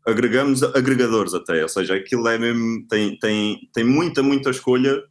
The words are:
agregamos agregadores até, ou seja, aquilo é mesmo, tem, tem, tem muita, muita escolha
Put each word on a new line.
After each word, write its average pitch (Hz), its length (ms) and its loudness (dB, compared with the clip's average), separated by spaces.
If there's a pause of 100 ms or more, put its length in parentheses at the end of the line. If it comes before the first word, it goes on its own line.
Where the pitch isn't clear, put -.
agregamos 123 580 2
agregadores 123 680 2
até, 85 280 -2
ou 80 60 -2
seja, 92 280 -2
aquilo 117 340 -2
é 113 80 0
mesmo, 113 500 -2
tem, 104 320 -2
tem, 107 540 -2
tem 117 100 0
muita, 143 400 2
muita 139 260 0
escolha 127 600 0